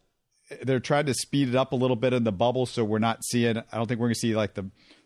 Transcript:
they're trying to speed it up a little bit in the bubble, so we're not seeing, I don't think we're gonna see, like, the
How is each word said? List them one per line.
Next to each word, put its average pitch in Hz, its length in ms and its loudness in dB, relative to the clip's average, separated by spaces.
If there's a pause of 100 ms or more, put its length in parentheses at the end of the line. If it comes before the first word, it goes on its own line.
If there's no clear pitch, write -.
(640)
they're 131 160 0
trying 147 280 0
to 131 60 0
speed 139 360 0
it 120 60 0
up 131 160 2
a 139 40 -2
little 127 200 2
bit 123 180 0
in 123 100 2
the 113 80 2
bubble, 120 340 0
so 117 180 -2
we're 107 160 0
not 113 240 0
seeing, 117 340 0
I 113 200 -8
don't 113 100 -2
think 113 120 -4
we're 120 80 0
gonna 113 80 0
see, 113 200 0
like, 107 180 0
the 95 160 -8 (360)